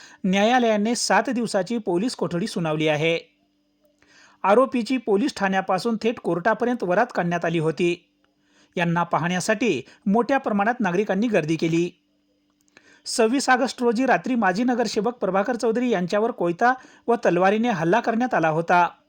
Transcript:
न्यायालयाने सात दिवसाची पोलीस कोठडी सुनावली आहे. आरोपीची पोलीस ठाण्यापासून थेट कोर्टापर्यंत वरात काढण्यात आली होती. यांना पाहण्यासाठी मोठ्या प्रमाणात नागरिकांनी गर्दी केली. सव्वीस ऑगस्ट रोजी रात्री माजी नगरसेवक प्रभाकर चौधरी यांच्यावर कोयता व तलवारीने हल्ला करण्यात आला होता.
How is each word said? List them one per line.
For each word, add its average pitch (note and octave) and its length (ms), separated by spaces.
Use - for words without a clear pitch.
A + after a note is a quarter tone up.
न्यायालयाने A3 720
सात A3 340
दिवसाची A3 480
पोलीस G3+ 380
कोठडी F3 320
सुनावली D#3 400
आहे. D#3 320
आरोपीची B3 540
पोलीस A3+ 380
ठाण्यापासून F#3+ 680
थेट A3+ 180
कोर्टापर्यंत A3 640
वरात F#3+ 320
काढण्यात F3 300
आली E3+ 140
होती. D#3+ 440
यांना E3+ 260
पाहण्यासाठी F3 800
मोठ्या A#3 320
प्रमाणात A3+ 420
नागरिकांनी G3+ 480
गर्दी E3 280
केली. E3 440
सव्वीस A#3+ 440
ऑगस्ट B3 340
रोजी A#3+ 220
रात्री A3+ 300
माजी G3+ 280
नगरसेवक A#3 500
प्रभाकर G3+ 420
चौधरी A#3+ 340
यांच्यावर G#3 420
कोयता A#3+ 420
व A#3 80
तलवारीने G#3 540
हल्ला F3 300
करण्यात A#3+ 340
आला E3 160
होता. E3+ 400